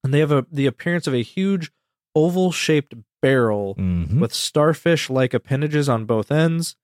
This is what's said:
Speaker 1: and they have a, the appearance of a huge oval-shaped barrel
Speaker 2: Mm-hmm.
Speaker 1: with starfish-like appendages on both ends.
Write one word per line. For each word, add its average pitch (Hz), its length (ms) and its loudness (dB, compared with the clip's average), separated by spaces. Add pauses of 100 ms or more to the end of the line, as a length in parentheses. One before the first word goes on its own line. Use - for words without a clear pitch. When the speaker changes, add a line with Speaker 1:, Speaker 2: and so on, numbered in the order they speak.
Speaker 1:
and 135 100 0
they 147 60 4
have 151 120 2
a, 135 180 2
the 139 160 -2
appearance 170 400 -2
of 135 80 -2
a 120 80 0
huge 190 480 -4 (440)
oval-shaped 160 800 0 (280)
barrel 110 520 2
Speaker 2:
Mm-hmm. 90 460 0
Speaker 1:
with - 120 0
starfish-like 147 1000 0
appendages 143 540 -2
on 113 180 0
both 110 240 -2
ends. 165 540 0